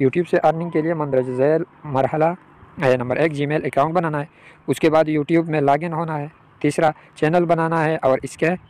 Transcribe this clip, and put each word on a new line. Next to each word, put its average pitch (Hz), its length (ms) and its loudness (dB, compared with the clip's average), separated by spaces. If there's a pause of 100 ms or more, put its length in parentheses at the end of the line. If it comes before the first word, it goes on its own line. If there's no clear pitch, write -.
YouTube 139 260 0
से 180 120 0
earning 160 320 0
के 160 100 0
लिए 165 140 0
मंदरज 139 340 -2
झैल 143 360 0 (220)
मरहला, 151 480 0 (460)
ए, 131 160 4
नंबर 123 200 -4
एक 156 160 0
Gmail 143 320 -4
account 147 280 0
बनाना 165 260 -2
है, - 100 -8 (380)
उसके 156 220 0
बाद 156 200 4
YouTube 165 380 0
में 156 140 -2
login 143 320 0
होना 160 240 -6
है, 147 140 -10 (300)
तीसरा 151 320 0 (240)
चैनल 170 280 2
बनाना 165 340 0
है 160 200 0
और 131 240 2
इसके 156 260 -2 (200)